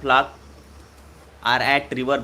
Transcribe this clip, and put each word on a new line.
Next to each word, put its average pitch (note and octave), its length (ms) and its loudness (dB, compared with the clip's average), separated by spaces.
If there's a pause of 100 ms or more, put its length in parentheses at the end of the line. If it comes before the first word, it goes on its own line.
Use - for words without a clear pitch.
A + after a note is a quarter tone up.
flock C3+ 240 2 (1200)
are B2 240 2
at C#3+ 300 0
river C3+ 240 -2